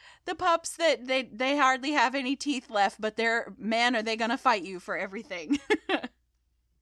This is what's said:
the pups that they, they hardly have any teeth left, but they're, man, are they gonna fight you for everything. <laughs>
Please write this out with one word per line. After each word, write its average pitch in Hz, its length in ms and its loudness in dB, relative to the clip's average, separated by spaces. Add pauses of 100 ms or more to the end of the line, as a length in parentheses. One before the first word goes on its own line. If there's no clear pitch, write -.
(260)
the 349 100 -4
pups 339 420 0
that 277 300 0
they, 262 160 0
they 262 340 -2
hardly 262 340 2
have 254 240 4
any 277 200 -2
teeth 262 340 -6
left, 208 320 2
but 214 160 -4
they're, 226 400 0
man, 233 380 2
are 220 80 0
they 220 120 -2
gonna 226 220 -2
fight 220 260 2
you 180 160 -10
for 180 180 -8
everything. 196 680 -4
<laughs> - 40 -20 (1120)